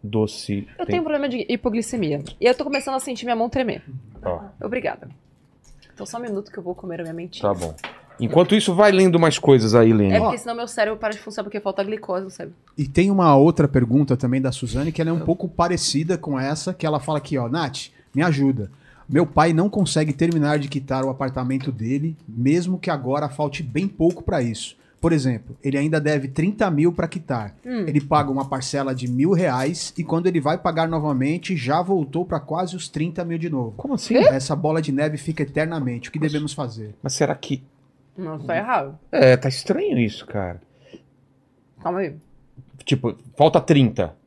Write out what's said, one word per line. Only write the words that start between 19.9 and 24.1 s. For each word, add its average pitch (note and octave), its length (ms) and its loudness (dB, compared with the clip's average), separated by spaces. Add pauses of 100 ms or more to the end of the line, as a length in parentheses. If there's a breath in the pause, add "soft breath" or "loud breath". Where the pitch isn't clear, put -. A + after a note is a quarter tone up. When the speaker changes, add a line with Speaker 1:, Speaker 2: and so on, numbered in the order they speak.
Speaker 3:
terminar D3+ 460 2
de C#3 100 -6
quitar C3+ 340 -4
o C3+ 60 -2
apartamento C3 640 -4
dele, C#3 420 -2 (120)
mesmo D#3+ 520 0
que F#3 120 -4
agora C#3 360 -2
falte D3+ 360 -4
bem D3 240 -4
pouco E3+ 360 0